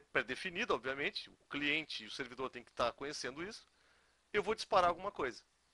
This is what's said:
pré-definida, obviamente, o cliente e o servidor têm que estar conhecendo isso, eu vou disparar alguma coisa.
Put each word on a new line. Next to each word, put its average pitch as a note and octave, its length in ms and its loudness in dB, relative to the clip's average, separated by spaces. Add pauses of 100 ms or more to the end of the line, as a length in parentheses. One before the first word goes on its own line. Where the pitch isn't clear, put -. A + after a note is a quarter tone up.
(120)
pré-definida, E3+ 600 -2
obviamente, C#3 560 -4
o - 160 -20
cliente C#3+ 580 -2
e G#2+ 40 -12
o G2+ 40 -12
servidor B2+ 380 -6
têm A#2+ 140 -12
que - 80 -20
estar A#2+ 220 2
conhecendo C#3+ 500 -8
isso, G#3 240 -12 (680)
eu G#3 80 2
vou G3+ 140 2
disparar F#3 340 6
alguma F3+ 220 -2
coisa. B2+ 320 -4 (300)